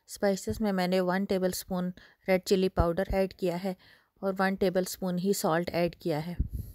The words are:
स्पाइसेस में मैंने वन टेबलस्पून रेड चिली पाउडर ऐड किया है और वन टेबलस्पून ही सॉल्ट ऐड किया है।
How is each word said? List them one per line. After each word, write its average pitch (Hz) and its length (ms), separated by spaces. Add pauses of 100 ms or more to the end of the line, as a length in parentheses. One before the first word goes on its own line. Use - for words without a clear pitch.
स्पाइसेस 208 520
में 208 120
मैंने 185 300
वन 180 240
टेबलस्पून 180 680 (360)
रेड 185 140
चिली 190 280
पाउडर 170 440
ऐड 190 200
किया 175 240
है 185 180 (460)
और 196 120
वन 190 220
टेबलस्पून 185 600
ही 190 180
सॉल्ट 170 340
ऐड 170 240
किया 156 260
है। 175 160 (380)